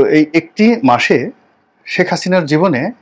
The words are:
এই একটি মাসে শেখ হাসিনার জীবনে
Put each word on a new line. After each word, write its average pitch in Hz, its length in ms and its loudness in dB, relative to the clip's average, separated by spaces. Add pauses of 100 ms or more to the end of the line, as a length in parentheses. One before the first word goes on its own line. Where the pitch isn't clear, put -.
এই 156 180 2 (100)
একটি 185 320 0 (160)
মাসে 127 480 0 (560)
শেখ 180 240 -4
হাসিনার 180 360 -2
জীবনে 156 440 -2 (120)